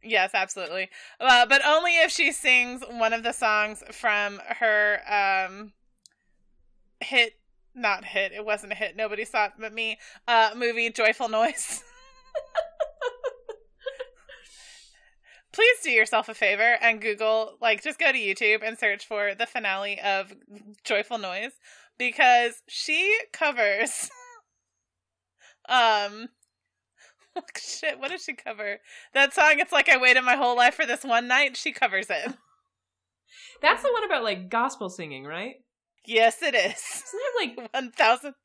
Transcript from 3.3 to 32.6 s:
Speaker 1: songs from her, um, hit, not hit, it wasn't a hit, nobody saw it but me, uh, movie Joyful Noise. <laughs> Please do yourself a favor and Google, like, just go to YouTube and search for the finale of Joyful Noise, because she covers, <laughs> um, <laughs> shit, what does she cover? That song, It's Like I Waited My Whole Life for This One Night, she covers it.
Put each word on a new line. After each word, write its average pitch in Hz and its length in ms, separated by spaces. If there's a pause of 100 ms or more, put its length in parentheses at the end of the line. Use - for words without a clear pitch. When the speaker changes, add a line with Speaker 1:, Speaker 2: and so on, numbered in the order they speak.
Speaker 1:
songs 214 580
from 208 480 (200)
her, 208 420 (460)
um, 196 260 (1300)
hit, 233 320 (420)
not 208 300
hit, 196 260
it 208 140
wasn't 208 260
a 208 40
hit, 196 200
nobody 214 300
saw 214 200
it 196 140
but 214 140
me, 220 240 (300)
uh, 226 280
movie 233 340
Joyful 226 400
Noise. 220 580
<laughs> - 60 (3500)
Please 480 320
do - 60
yourself 220 400
a 220 60
favor 220 440
and 226 220
Google, 220 580
like, 220 240
just 294 160
go 302 120
to 262 60
YouTube 214 460
and 220 140
search 208 300
for 202 260
the 226 140
finale 202 520
of 196 320 (520)
Joyful 214 340
Noise, 202 360 (440)
because 240 720
she 370 480 (160)
covers, 233 800 (800)
<laughs> - 760
um, 220 600 (1080)
<laughs> - 220
shit, - 420
what 277 120
does 359 120
she 302 100
cover? 208 440 (380)
That 277 180
song, 311 240
It's 359 140
Like 339 180
I 269 80
Waited 254 260
My 254 120
Whole 247 200
Life 240 200
for 247 100
This 233 180
One 240 240
Night, 254 300
she 311 140
covers 196 400
it. 190 200 (1300)